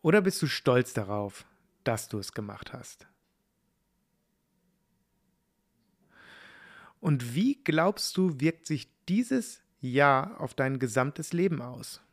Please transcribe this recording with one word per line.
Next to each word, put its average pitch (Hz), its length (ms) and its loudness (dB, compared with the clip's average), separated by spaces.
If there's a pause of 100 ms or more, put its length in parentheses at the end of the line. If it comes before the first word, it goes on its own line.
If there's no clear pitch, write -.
Oder 185 200 6
bist 190 200 0
du 156 60 0
stolz 127 440 4
darauf, 101 540 -4 (400)
dass 113 240 -2
du 107 100 -4
es - 140 -12
gemacht 101 400 -10
hast? - 340 -18 (4000)
Und 123 340 0
wie 226 300 0
glaubst 170 540 0
du, 175 240 0
wirkt 165 240 0
sich 147 260 -6 (160)
dieses 233 560 -2 (160)
Jahr 139 640 2
auf 147 120 -8
dein 135 240 -2
gesamtes 127 540 -2
Leben 170 300 0
aus? 120 400 -14 (120)